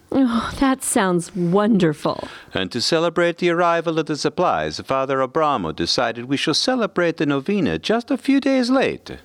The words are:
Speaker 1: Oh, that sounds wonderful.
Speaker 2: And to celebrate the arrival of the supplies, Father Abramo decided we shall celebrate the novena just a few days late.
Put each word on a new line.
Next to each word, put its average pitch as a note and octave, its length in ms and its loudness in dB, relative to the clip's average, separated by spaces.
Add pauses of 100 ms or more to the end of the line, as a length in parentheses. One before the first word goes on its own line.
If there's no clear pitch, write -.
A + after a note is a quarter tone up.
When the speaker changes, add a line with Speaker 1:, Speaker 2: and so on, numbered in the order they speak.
(100)
Speaker 1:
Oh, A#3 480 0
that C4 240 0
sounds F#3 540 0
wonderful. F3 920 2 (260)
Speaker 2:
And F#2+ 200 -2
to A#2+ 80 -4
celebrate E3+ 580 0
the F3 120 2
arrival E3+ 500 0
of D3+ 60 -4
the D3+ 100 -4
supplies, A#2+ 640 0
Father C3+ 380 -2
Abramo C3 540 0
decided A#2+ 520 -2
we C3+ 120 -2
shall D#3 180 -2
celebrate F#3+ 640 0
the D#3+ 80 0
novena C#3 520 0
just A#3 320 -2
a C4+ 80 2
few C4+ 220 2
days B3+ 300 2
late. A#3 540 0